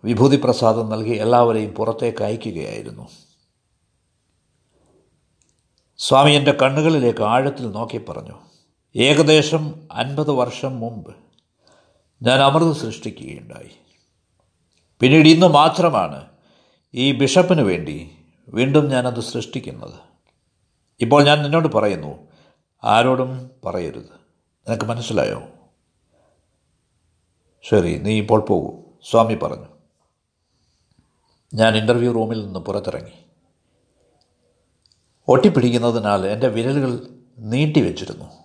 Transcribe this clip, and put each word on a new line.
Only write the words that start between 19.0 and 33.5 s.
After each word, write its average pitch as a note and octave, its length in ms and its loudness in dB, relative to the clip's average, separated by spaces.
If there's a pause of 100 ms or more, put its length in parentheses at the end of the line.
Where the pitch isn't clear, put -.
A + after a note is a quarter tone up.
സൃഷ്ടിക്കുന്നത്. - 800 -12 (1000)
ഇപ്പോൾ C#3+ 240 4
ഞാൻ D3 180 4
നിന്നോട് D#3 260 0
പറയുന്നു, F#2 600 -4 (560)
ആരോടും B2+ 680 0 (140)
പറയരുത്. E2+ 460 -10 (580)
നിനക്ക് - 160 -4
മനസ്സിലായോ?" G#2+ 580 -4 (2250)
"ശരി, F2 360 0
നീ G#2+ 220 -2
ഇപ്പോൾ G#2+ 200 0
പോകൂ," D#2+ 420 -4 (280)
സ്വാമി A2+ 240 2
പറഞ്ഞു. D2 320 -8 (1900)
ഞാൻ A2 220 4
ഇന്റർവ്യൂ A#2 360 0
റൂമിൽ A2 320 -4
നിന്ന് F#2+ 160 -10
പുറത്തിറങ്ങി. - 520 -8 (2250)